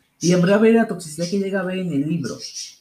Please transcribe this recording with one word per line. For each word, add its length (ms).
Y 100
en 100
verdad 200
ver 140
la 120
toxicidad 420
que 100
llega 220
a 40
ver 140
en 140
el 140
libro. 300